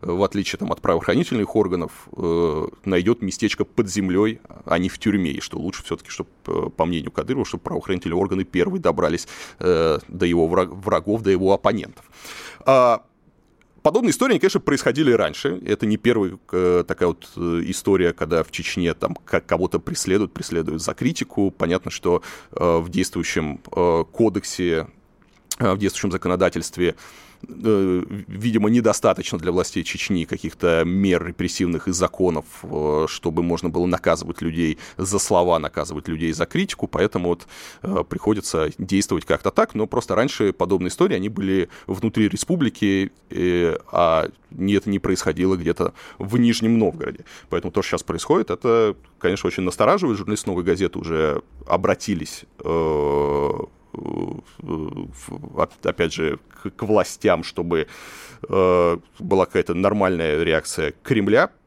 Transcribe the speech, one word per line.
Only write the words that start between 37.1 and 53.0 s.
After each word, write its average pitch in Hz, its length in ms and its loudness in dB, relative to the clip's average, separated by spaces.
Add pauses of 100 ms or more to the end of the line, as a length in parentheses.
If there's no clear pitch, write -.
вот, 85 160 -4 (360)
э, 85 240 -2
приходится 87 720 -2
действовать 95 480 0
как-то - 260 0
так, - 240 0
но 107 120 -2
просто - 280 -2
раньше 110 380 2
подобные 90 360 0
истории, 175 280 0
они 98 140 -4
были 95 400 -2 (160)
внутри 104 420 0
республики, 101 840 0 (200)
э, 87 480 2 (120)
а 82 380 4 (220)
не, 95 240 0
это 101 160 2
не 98 80 0
происходило 92 580 0
где-то 87 380 -2 (240)
в 98 180 -4
Нижнем 117 420 4
Новгороде. 82 460 -2 (240)
Поэтому 85 240 -4
то, 101 80 0
что - 120 -2
сейчас 82 100 -2
происходит, - 480 0
это, 113 440 2 (240)
конечно, 92 280 0
очень 92 160 -2
настораживает. 117 560 2
Журналисты 101 320 -4
«Новой 90 140 -2
газеты» 90 340 0
уже 78 420 0 (260)
обратились, 95 800 -2 (180)
э, 73 880 0 (420)